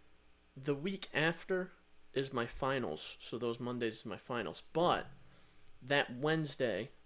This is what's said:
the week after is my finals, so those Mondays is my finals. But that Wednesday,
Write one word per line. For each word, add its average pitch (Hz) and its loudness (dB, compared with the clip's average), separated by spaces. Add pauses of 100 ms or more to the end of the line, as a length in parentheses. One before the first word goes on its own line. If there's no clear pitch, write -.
(600)
the 143 0
week 185 -4
after 170 2 (420)
is 135 0
my 117 2
finals, 120 -2
so - -8
those 117 0
Mondays 120 -2
is - -12
my 101 -6
finals. 110 -4 (120)
But 156 4 (720)
that 127 4
Wednesday, 135 2 (160)